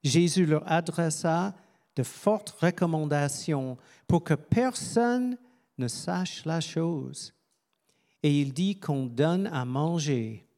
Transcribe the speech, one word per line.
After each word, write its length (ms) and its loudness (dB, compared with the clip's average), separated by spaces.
Jésus 420 4
leur 240 2
adressa 840 0
de 80 0
fortes 460 -2
recommandations 1300 0
pour 160 4
que 120 2
personne 1000 0
ne 100 -2
sache 560 -6
la 160 -2
chose. 720 -6
Et 180 4
il 140 -2
dit 240 -2
qu'on 280 -2
donne 420 0
à 160 -4
manger 840 -2